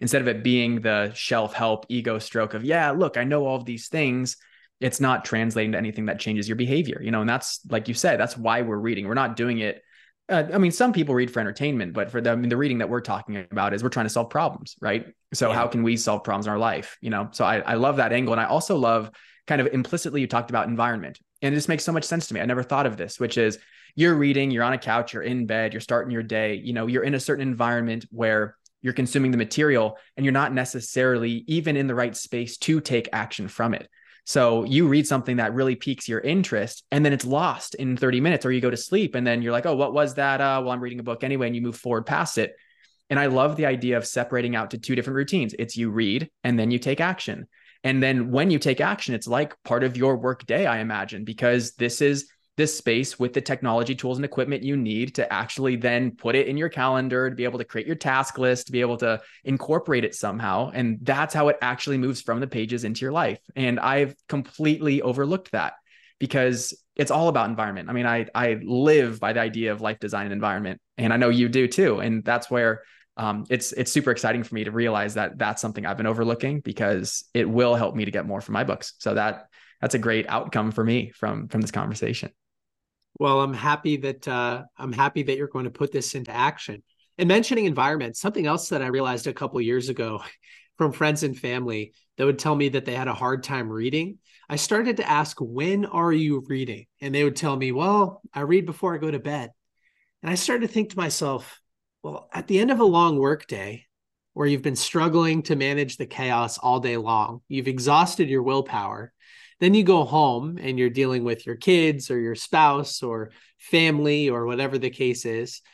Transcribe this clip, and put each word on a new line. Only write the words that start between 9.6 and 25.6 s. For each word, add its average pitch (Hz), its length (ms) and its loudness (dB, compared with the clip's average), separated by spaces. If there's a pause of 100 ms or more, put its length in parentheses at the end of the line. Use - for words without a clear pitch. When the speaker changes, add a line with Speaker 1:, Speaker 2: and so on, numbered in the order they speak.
Speaker 1:
Uh, 165 240 2
I 196 60 2
mean, 175 140 6
some 247 200 2
people 151 220 0
read 123 160 2
for 120 100 -4
entertainment, 107 540 -2
but 101 160 -2
for 120 100 -4
the, 117 100 2
I 117 60 2
mean, 120 140 0
the 120 60 2
reading 131 220 0
that 107 120 -2
we're 120 100 -2
talking 98 500 -6
about 101 220 -2
is 104 100 -4
we're 123 60 2
trying 120 180 -2
to - 40 -2
solve 117 180 -2
problems, - 540 -4
right? 110 240 -2 (260)
So - 160 0
Speaker 2:
Yeah. 110 60 0
Speaker 1:
how 117 140 0
can 117 140 0
we 117 140 4
solve 107 280 0
problems 104 220 -2
in 104 60 -2
our 104 60 0
life? 110 420 -2
You 117 100 -6
know, 104 220 -4
so 117 120 0
I, 104 160 2
I 113 140 -2
love 135 220 2
that 117 160 2
angle. 120 220 0
And 113 60 0
I 110 40 0
also 165 320 0
love 117 340 2 (360)
kind 139 140 2
of 131 80 4
implicitly 139 520 -2
you 127 60 0
talked 120 240 -2
about 113 180 0
environment, 113 520 -2 (200)
and 139 140 0
it - 20 2
just 147 120 -2
makes 160 160 -2
so 165 80 -2
much 160 120 -2
sense 165 220 -4
to 113 80 -8
me. 107 60 -4
I 101 40 -2
never 123 200 -2
thought 139 220 0
of 110 100 -4
this, 90 240 -8
which 120 180 -2
is 110 200 2 (360)
you're 170 200 6
reading, 139 360 2
you're 117 140 0
on 127 80 2
a 135 60 -2
couch, 120 360 -2
you're 104 80 -6
in 120 240 -2
bed, 110 260 0